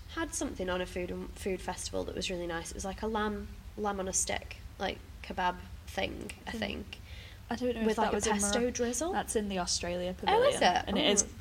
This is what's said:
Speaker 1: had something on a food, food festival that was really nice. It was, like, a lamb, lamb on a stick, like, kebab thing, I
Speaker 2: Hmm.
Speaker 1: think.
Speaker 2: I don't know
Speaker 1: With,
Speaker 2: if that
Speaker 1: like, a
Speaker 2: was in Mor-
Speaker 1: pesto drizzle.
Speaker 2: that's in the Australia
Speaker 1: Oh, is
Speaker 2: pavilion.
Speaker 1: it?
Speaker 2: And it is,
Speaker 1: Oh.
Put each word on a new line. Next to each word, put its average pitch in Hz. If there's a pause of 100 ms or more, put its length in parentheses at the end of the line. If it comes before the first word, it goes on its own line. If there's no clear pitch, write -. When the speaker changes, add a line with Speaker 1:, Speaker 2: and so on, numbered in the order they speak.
(160)
Speaker 1:
had 320
something 202
on 180
a 180
food, 180 (240)
food 185
festival 185
that 170
was 185
really 175
nice. 170
It -
was, 185
like, 190
a 214
lamb, 208 (320)
lamb 202
on 185
a 185
stick, - (240)
like, 196 (240)
kebab 180 (320)
thing, - (160)
I -
Speaker 2:
Hmm. 233
Speaker 1:
think. - (500)
Speaker 2:
I 240
don't 247
know 226
Speaker 1:
With, 220
Speaker 2:
if 214
that 214
Speaker 1:
like, 220
a -
Speaker 2:
was 208
in 220
Mor- 202
Speaker 1:
pesto 233
drizzle. 240
Speaker 2:
that's -
in 208
the 190
Australia 180 (120)
Speaker 1:
Oh, 427
is 554
Speaker 2:
pavilion. 269 (140)
Speaker 1:
it? -
Speaker 2:
And 196
it 165
is, -
Speaker 1:
Oh. - (140)